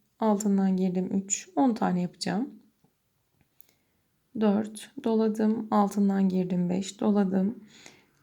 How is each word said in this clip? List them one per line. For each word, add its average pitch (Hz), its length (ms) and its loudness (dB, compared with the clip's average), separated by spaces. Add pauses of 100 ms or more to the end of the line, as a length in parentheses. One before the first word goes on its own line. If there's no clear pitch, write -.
(200)
Altından 196 580 2
girdim, 185 360 0
üç. 196 420 -4
On 269 180 2
tane 180 280 0
yapacağım. 180 580 -6 (1800)
Dört, 214 520 0 (120)
doladım. 220 680 0
Altından 196 580 2
girdim, 180 400 0
beş, 185 300 -4
doladım. 202 640 0 (600)